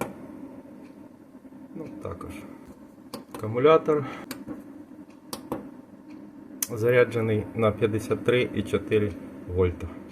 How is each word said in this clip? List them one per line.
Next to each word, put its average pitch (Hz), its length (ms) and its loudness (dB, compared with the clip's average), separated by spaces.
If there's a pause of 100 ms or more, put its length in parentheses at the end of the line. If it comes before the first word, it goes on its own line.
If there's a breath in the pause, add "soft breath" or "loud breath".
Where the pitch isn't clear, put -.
(1700)
Ну, 160 100 -10 (180)
також. - 280 -8 (1040)
Акумулятор 143 720 4 (2750 loud breath)
заряджений 113 720 4 (100)
на 110 180 4
п'ятдесят 107 520 0
три 120 300 4
і 104 80 2
чотири 104 500 2 (360)
вольта. 90 400 2 (240)